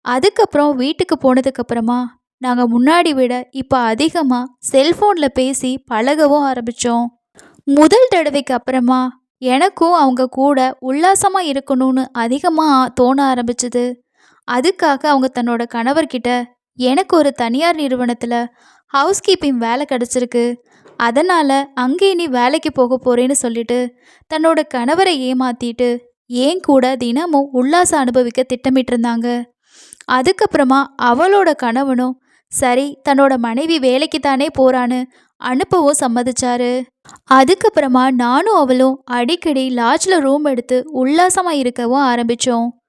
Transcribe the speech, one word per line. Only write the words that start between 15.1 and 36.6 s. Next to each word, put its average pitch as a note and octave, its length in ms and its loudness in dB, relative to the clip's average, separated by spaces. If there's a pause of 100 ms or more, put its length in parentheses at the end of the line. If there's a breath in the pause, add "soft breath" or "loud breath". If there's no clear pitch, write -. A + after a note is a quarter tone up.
தன்னோட A#3 220 -2 (100)
கணவர்கிட்ட, B3 680 -2 (300)
"எனக்கு C#4 420 0
ஒரு C#4+ 160 2
தனியார் C#4 440 -2
நிறுவனத்துல A#3+ 680 -4 (500 soft breath)
ஹவுஸ்கீப்பிங் D#4+ 600 0
வேலை A#3+ 320 -2
கிடைச்சிருக்கு. A#3+ 680 -2 (400 soft breath)
அதனால C#4 800 0
அங்கே F4 400 0
நீ E4+ 120 -2
வேலைக்கு C#4 460 -2
போக B3+ 260 0
போறேன்னு" B3+ 380 0
சொல்லிட்டு A#3+ 580 -4 (400 soft breath)
தன்னோட D#4 280 2 (120)
கணவரை C4+ 580 0
ஏமாத்திட்டு A#3+ 640 -2 (280)
என் C4+ 340 -2
கூட C4 360 2
தினமும் C#4 560 -2
உல்லாசம் D4+ 480 2
அனுபவிக்க B3 420 0
திட்டமிட்டிருந்தாங்க. A#3+ 1000 -2 (680 loud breath)
அதுக்கப்புறமா C#4 720 2 (180)
அவளோட E4 520 2
கணவனும் B3+ 680 -2 (260)
சரி C4+ 500 -2 (100)
தன்னோட C#4 280 4
மனைவி B3+ 420 -2
வேலைக்கு C4 420 0
தானே C#4 260 0 (120)
போறான்னு B3+ 460 0 (400 soft breath)
அனுப்பவும் C#4+ 560 0
சம்மதிச்சாரு. B3 840 -2 (480 loud breath)